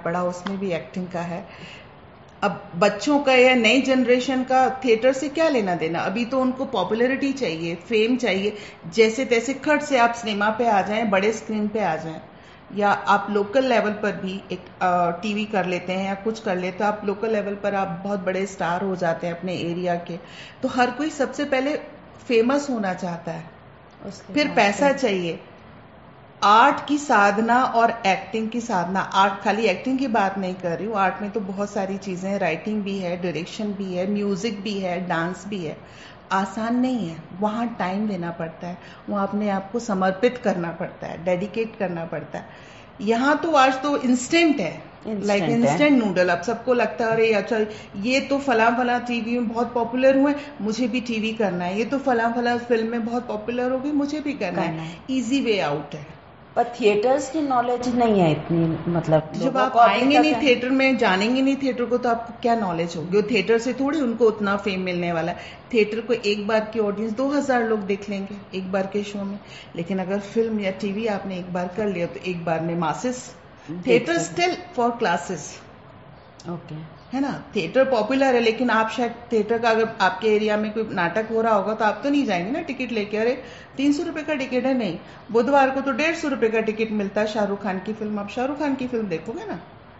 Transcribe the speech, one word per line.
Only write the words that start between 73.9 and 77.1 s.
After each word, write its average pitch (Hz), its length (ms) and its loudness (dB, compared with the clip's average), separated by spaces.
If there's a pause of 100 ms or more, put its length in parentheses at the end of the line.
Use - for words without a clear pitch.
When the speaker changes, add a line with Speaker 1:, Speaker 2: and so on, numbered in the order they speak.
Speaker 2:
सकते। 320 240 -2
Speaker 1:
still 359 160 2 (220)
for 240 200 0
classes। 175 420 0 (1080)
Speaker 2:
ओके। 156 520 -12 (120)